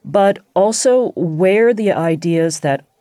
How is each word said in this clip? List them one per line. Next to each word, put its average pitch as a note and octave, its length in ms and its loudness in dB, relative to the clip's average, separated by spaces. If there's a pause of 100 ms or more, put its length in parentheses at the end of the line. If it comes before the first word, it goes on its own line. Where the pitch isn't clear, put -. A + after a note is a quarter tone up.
but G3 360 0 (140)
also A3+ 600 2
where F#3+ 580 0
the G#3 200 -2
ideas E3 680 -2
that C#3 240 -4 (160)